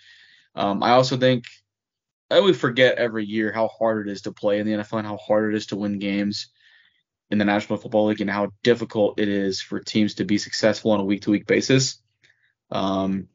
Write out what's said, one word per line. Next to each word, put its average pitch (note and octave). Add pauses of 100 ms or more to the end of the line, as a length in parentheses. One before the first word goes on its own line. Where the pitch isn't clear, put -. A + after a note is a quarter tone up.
(540)
Um, G2+
I A2
also C3
think, B2+ (840)
I, D#3
we F#3+
forget B2
every A2
year G#2+
how A2
hard A2
it G2+
is F#2+
to G#2
play G#2
in G#2
the G#2+
N G#2+
F G#2
L A2
and G#2+
how G#2
hard G#2+
it G#2+
is G#2
to G#2+
win G2+
games G2+ (840)
in G#2
the G#2
National G#2
Football G#2+
League G#2+
and G2
how G2+ (100)
difficult A2+
it G#2
is G2
for -
teams G#2+
to G#2
be G2+
successful -
on G2+
a F#2+
week-to-week G2+
basis. C3 (680)
Um, G2